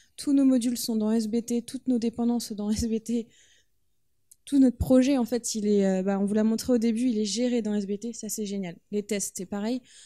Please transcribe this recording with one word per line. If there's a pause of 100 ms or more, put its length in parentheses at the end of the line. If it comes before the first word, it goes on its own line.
(160)
Tous
nos
modules
sont
dans
S
B
T,
toutes
nos
dépendances
sont
dans
S
B
T. (1160)
Tout
notre
projet,
en
fait,
il
est,
euh,
bah,
on
vous
l'a
montré
au
début,
il
est
géré
dans
S
B
T,
ça
c'est
génial. (160)
Les
tests,
c'est
pareil. (240)